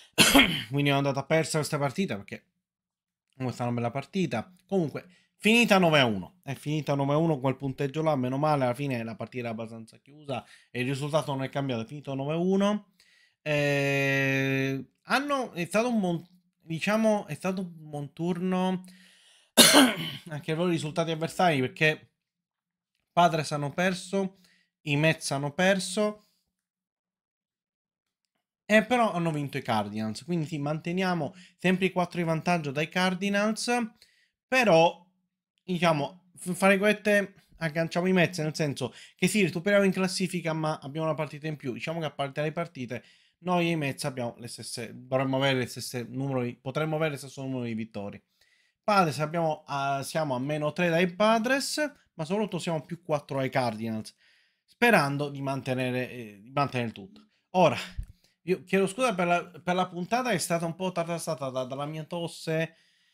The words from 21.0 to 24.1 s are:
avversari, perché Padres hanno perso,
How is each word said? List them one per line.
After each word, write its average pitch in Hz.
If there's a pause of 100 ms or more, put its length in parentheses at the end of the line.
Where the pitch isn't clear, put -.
avversari, 160
perché 156 (1040)
Padres 165
hanno 143
perso, 190 (420)